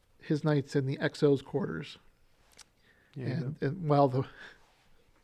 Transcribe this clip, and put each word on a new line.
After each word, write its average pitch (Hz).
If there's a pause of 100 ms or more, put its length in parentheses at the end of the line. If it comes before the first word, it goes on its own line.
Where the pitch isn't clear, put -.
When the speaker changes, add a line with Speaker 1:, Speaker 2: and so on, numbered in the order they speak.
(200)
Speaker 1:
his 151
nights 147
in 135
the 135
X -
O's 143
quarters. - (1160)
Speaker 2:
There 131
you 117
Speaker 1:
And, 151
Speaker 2:
go. 135
Speaker 1:
and 156
while 143
the, 127 (1000)